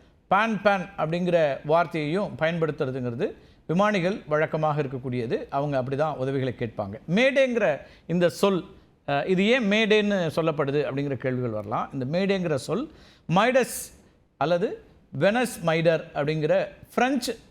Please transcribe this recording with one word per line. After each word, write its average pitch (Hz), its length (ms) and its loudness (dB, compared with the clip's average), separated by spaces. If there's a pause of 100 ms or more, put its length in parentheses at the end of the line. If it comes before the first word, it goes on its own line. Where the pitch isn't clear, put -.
(280)
பான் 208 340 2
பான் 196 260 2 (100)
அப்படிங்கிற 165 580 2 (120)
வார்த்தையையும் 160 680 0
பயன்படுத்துறதுங்கிறது 147 920 -2 (340)
விமானிகள் 196 640 2
வழக்கமாக 151 540 0
இருக்கக்கூடியது. 131 680 -4
அவங்க 139 320 -2
அப்படிதான் 139 320 -2
உதவிகளை 131 440 -2
கேட்பாங்க. 110 420 -6 (100)
மேடேங்கிற 233 720 2 (260)
இந்த 175 220 2
சொல், 185 360 0 (440)
அ, 143 180 -2
இது 190 200 2
ஏன் 233 240 2
மேடேன்னு 208 640 2
சொல்லப்படுது 151 460 0
அப்படிங்கிற 139 320 -4
கேள்விகள் 127 360 -2
வரலாம். 107 420 -6
இந்த 139 260 -4
மேடேங்கிற 190 360 0
சொல் 185 360 -4 (440)
மைடஸ் 233 580 2 (440)
அல்லது 175 460 0 (380)
வெனஸ் 220 460 2
மைடர் 165 380 2 (100)
அப்படிங்கிற 156 540 0 (260)
பிரெஞ்சு 247 440 0 (120)